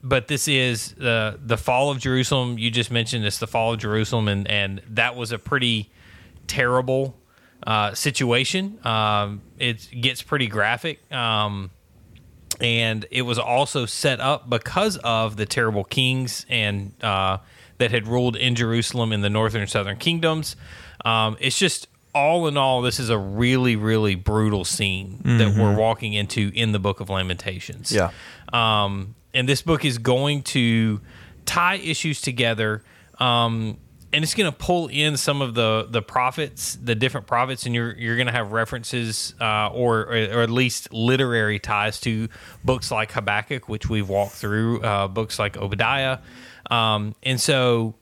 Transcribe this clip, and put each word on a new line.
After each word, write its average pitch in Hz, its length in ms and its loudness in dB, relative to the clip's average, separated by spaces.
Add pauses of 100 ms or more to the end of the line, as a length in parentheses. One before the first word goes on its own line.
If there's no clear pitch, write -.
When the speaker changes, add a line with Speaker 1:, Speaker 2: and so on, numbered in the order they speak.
Speaker 1:
but 127 240 0
this 143 200 -2
is 127 460 0
the, 113 520 0
the 113 120 2
fall 135 340 2
of 135 80 -4
Jerusalem. 127 580 0
You 113 140 -2
just 117 180 0
mentioned 117 340 -2
it's 104 140 -2
the - 80 -4
fall 113 280 0
of 113 60 -4
Jerusalem, 110 480 0
and, 101 220 0
and 98 400 0
that 120 260 0
was 117 160 -6
a 117 60 -6
pretty 117 540 0 (560)
terrible, 131 680 0 (480)
uh, 104 300 0
situation. 123 920 0
Um, 104 600 0 (160)
it 120 280 -4 (140)
gets 127 220 0
pretty 135 240 -2
graphic, 110 520 -2 (140)
um, 107 560 -2 (920)
and 117 520 0
it 127 100 -2
was 120 160 -2
also 123 480 0
set 131 340 -2
up 131 300 -2
because 185 480 0
of 113 400 0
the 107 80 -2
terrible 110 380 0
kings 131 640 -2
and, 101 420 -2 (120)
uh, 95 340 2 (400)
that 120 140 2
had 110 160 0
ruled 123 280 2
in 123 200 0
Jerusalem 113 580 0
in 104 80 0
the 101 80 2
northern 107 320 0
and 101 80 -4
southern 101 280 -2
kingdoms. 160 580 0 (500)
Um, 110 340 2
it's 131 200 0
just, - 280 0 (280)
all 160 320 2
in 143 100 0
all, 131 240 2
this 123 180 0
is 117 120 -2
a 113 80 2
really, 120 560 2
really 107 400 2
brutal 104 500 2
scene 95 580 -2
that 117 260 6
Speaker 2:
Mm-hmm. 104 120 4
Speaker 1:
we're 104 140 6
walking 110 380 0
into 104 420 0
in 113 160 2
the 104 80 2
Book 95 200 -2
of 98 120 -8
Lamentations. 92 800 -6
Speaker 2:
Yeah. 92 180 2 (420)
Speaker 1:
Um, 104 640 0 (200)
and 127 140 0
this 139 140 2
book 160 240 0
is 127 120 0
going 131 460 0
to 113 560 2 (460)
tie 180 300 2
issues 160 460 -4
together, 113 600 0 (360)
um, 117 580 2 (360)
and 151 100 0
it's 156 100 -2
gonna 190 180 0
pull 175 360 -2
in 147 300 0
some 143 240 0
of 123 140 -2
the, 110 340 2
the 117 120 0
prophets, - 800 -4
the 120 140 -2
different 120 320 -2
prophets, 127 380 -2
and 120 80 -2
you're, 117 240 -2
you're 117 200 -2
gonna 123 140 0
have 113 200 -2
references, 113 880 -4
uh, 107 300 0
or, 120 320 2
or, 120 140 -4
or 110 260 0
at 117 80 2
least 120 440 0
literary 117 640 2
ties 104 420 -2
to 113 260 -2 (360)
books 127 280 0
like 110 220 -2
Habakkuk, 107 560 -2
which 107 200 -6
we've 104 200 0
walked 101 240 0
through, 110 480 0
uh, 101 260 0
books 110 320 -4
like 104 180 0
Obadiah. 120 600 0 (500)
Um, 107 540 2
and 131 160 0
so 120 640 2